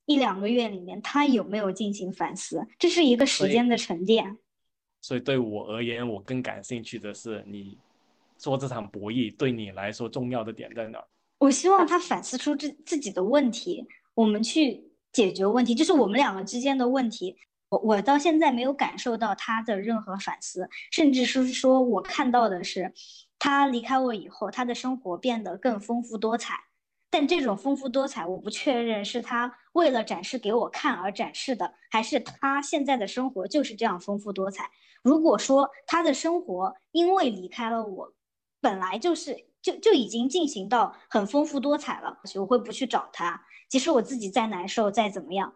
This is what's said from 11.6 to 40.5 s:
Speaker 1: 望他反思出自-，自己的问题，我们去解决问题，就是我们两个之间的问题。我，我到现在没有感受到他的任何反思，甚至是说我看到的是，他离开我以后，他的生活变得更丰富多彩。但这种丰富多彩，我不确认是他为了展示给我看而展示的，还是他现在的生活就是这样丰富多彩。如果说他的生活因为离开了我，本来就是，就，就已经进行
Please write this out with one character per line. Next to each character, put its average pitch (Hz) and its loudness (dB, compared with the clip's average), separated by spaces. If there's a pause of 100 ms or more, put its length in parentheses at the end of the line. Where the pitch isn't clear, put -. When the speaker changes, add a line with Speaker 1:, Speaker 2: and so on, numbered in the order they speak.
Speaker 1:
望 381 6
他 349 2
反 196 -2
思 - -8
出 294 -2
自-， 285 -6 (140)
自 320 -4
己 202 -6
的 180 -2
问 254 4
题， - -6 (280)
我 226 4
们 208 2
去 262 0 (220)
解 190 4
决 190 0
问 233 4
题， 233 2
就 285 2
是 381 4
我 262 6
们 208 0
两 254 2
个 190 -8
之 220 -8
间 269 0
的 247 2
问 247 2
题。 190 -8 (320)
我， - 0
我 214 4
到 277 4
现 311 4
在 311 6
没 240 -2
有 269 0
感 247 -4
受 240 -2
到 214 -2
他 226 -2
的 220 -2
任 220 -2
何 196 -8
反 190 -8
思， - -8 (200)
甚 294 4
至 254 2
是 254 0
说 262 4
我 220 2
看 254 0
到 233 4
的 185 -2
是， 185 -6 (440)
他 277 4
离 240 0
开 262 0
我 254 0
以 202 -8
后， - -6
他 254 -4
的 240 -2
生 254 -4
活 180 -6
变 233 -2
得 180 -8
更 240 0
丰 233 -4
富 226 -10
多 220 0
彩。 - -8 (560)
但 302 2
这 349 2
种 208 0
丰 277 -2
富 269 -8
多 269 0
彩， 233 -8
我 185 -6
不 190 -10
确 247 0
认 226 -2
是 220 -6
他 247 -4 (140)
为 330 4
了 233 0
展 185 -6
示 254 -8
给 208 -2
我 220 0
看 - -2
而 190 -4
展 - -6
示 262 -4
的， 185 -4 (160)
还 220 2
是 254 0
他 277 -2
现 285 -2
在 262 2
的 220 -2
生 254 -4
活 190 -6
就 285 2
是 220 -8
这 220 -2
样 185 0
丰 202 -4
富 208 -8
多 196 -4
彩。 - -12 (320)
如 311 6
果 311 6
说 277 4 (160)
他 339 0
的 320 4
生 339 -2
活 190 -4 (180)
因 339 4
为 339 2
离 185 -10
开 226 -6
了 226 -2
我， 190 -12 (460)
本 202 2
来 185 -4
就 339 0
是， - -8 (160)
就， - -2
就 440 6
已 254 6
经 233 -2
进 311 2
行 196 -6